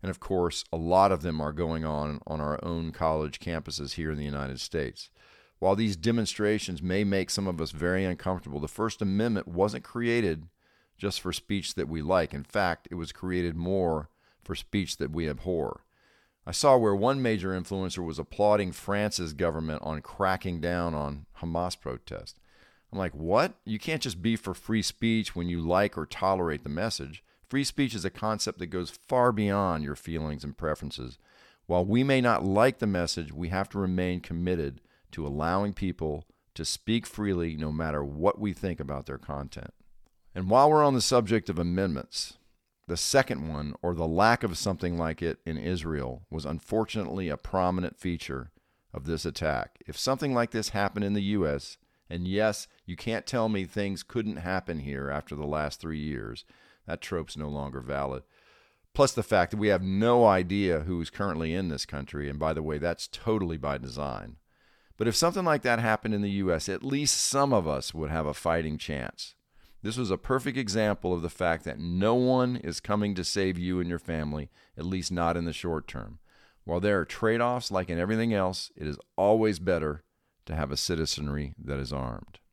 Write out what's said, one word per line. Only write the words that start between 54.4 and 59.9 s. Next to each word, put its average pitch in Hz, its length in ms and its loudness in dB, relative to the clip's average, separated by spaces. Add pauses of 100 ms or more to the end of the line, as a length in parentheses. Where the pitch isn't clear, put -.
here 69 280 -6
after 73 280 -6
the 73 100 -6
last 73 340 -2
three 78 200 -6
years, 60 440 -8 (400)
that 80 160 -6
trope's - 360 -6
no 76 120 -6
longer 71 320 -6
valid. 67 440 -4 (680)
Plus 139 200 6
the 113 100 -2
fact 92 300 4
that 107 80 -2
we 107 80 4
have 95 160 4
no 113 420 6